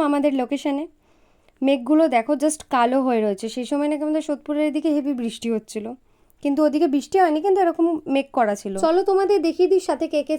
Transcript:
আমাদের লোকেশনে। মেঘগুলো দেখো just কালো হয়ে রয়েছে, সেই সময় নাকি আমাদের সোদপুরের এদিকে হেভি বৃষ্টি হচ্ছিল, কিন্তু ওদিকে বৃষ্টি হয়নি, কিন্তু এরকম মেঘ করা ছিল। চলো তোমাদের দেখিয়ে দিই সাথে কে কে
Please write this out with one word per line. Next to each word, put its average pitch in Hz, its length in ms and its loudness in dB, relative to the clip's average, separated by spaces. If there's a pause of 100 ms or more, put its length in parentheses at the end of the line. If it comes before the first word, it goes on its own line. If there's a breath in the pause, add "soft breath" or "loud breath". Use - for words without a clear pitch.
আমাদের 285 320 0
লোকেশনে। 277 440 -4 (840)
মেঘগুলো 277 380 4 (120)
দেখো 233 160 0 (100)
just 302 180 0 (140)
কালো 247 320 2
হয়ে 240 180 2
রয়েছে, 208 300 -2
সেই 247 160 -6
সময় 294 200 0
নাকি 302 160 -4
আমাদের 302 220 -2
সোদপুরের 294 420 -2
এদিকে 302 260 -2
হেভি 285 160 -2 (100)
বৃষ্টি 233 320 -6
হচ্ছিল, 214 320 -8 (560)
কিন্তু 285 240 0
ওদিকে 302 280 2
বৃষ্টি 285 280 -2
হয়নি, 311 240 2
কিন্তু 381 180 2
এরকম 330 220 2 (280)
মেঘ 277 140 0 (100)
করা 214 240 2
ছিল। 196 120 -8 (120)
চলো 339 140 4 (100)
তোমাদের 392 360 2
দেখিয়ে 330 260 2
দিই 370 160 2
সাথে 320 240 -2
কে 294 160 0
কে 311 100 0